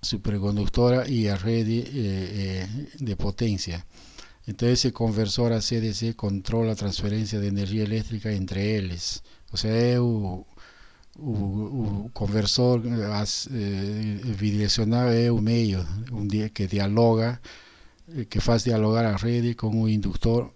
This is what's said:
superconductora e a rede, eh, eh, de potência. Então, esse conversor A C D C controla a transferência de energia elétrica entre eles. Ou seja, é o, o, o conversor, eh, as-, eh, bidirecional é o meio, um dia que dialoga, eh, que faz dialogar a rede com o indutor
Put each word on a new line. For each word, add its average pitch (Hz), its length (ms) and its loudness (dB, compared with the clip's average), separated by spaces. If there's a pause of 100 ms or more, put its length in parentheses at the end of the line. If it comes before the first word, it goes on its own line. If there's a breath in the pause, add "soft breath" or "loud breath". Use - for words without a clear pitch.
superconductora 104 1080 2
e 113 180 2
a 101 80 2
rede, 113 460 0
eh, 98 800 -4
eh, 95 60 -8 (320)
de 110 140 -2
potência. 98 680 -2 (640 loud breath)
Então, 117 220 0
esse 123 220 4
conversor 113 600 0
A 110 100 2
C 113 200 0
D 110 140 -2
C 113 180 -2
controla 110 600 0
a - 20 -2
transferência 104 640 -2
de 101 80 0
energia 101 360 0
elétrica 107 480 -4
entre 95 300 -2
eles. 98 640 -2 (280 soft breath)
Ou 98 60 -4
seja, 107 160 0
é 120 260 4
o, 107 460 0 (720 loud breath)
o, 151 140 -6 (720)
o 120 80 -12
conversor, 110 720 2
eh, 117 280 0
as-, 104 380 -4
eh, 104 680 -2 (200)
bidirecional 107 680 2
é 117 220 4
o 117 100 2
meio, 107 440 2 (260)
um 104 160 -4
dia 107 220 0
que 98 180 -4
dialoga, 113 720 2 (760 loud breath)
eh, 120 100 -4
que - 140 -2
faz 117 240 4
dialogar 113 420 4
a 104 120 0
rede 117 360 0
com 113 160 -2 (120)
o 110 80 4
indutor 110 680 2